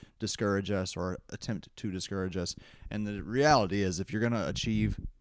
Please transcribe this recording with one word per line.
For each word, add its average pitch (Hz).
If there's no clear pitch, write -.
discourage 101
us 92
or 90
attempt -
to 107
discourage 92
us. 87
And 104
the 104
reality 110
is, 90
if 95
you're 110
gonna 117
achieve 107